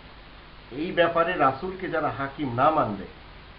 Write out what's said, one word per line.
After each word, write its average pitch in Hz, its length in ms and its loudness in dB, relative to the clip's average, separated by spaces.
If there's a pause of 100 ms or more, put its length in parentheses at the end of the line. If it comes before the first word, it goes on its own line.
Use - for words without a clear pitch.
(760)
এই 165 140 -4
ব্যাপারে 170 460 2
রাসূলকে 160 520 0
যারা 151 200 0
হাকিম 135 440 -4
না 131 180 6
মানবে, 110 340 0 (540)